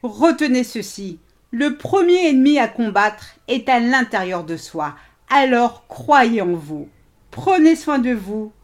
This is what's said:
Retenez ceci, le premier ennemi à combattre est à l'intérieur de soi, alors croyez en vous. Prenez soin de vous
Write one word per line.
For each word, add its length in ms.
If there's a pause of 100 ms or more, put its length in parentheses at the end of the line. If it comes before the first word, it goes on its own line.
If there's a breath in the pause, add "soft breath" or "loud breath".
Retenez 600
ceci, 560 (320)
le 260
premier 520
ennemi 280
à 100
combattre 680 (120)
est 220
à 100
l'intérieur 640
de 140
soi, 380 (340 soft breath)
alors 580
croyez 540
en 120
vous. 360 (400)
Prenez 460
soin 240
de 120
vous 400 (120)